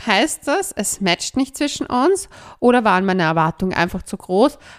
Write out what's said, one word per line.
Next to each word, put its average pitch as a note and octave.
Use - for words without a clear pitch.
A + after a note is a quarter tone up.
Heißt A3
das, F#4
es -
matcht F3+
nicht C4
zwischen -
uns? D#4
Oder B3
waren F#3+
meine F#3
Erwartungen E3
einfach F3
zu -
groß, A3